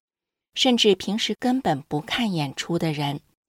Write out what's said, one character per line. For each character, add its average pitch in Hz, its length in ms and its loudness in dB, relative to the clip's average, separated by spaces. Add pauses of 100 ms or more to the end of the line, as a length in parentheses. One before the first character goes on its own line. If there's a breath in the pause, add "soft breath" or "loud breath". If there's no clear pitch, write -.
(560)
甚 254 200 4
至 214 200 6
平 202 240 -4
时 214 200 -2
根 254 220 0
本 151 220 0
不 147 180 -4
看 220 320 -2
演 143 220 -2
出 - 240 -2
的 165 120 0
人？ 143 300 -4 (280)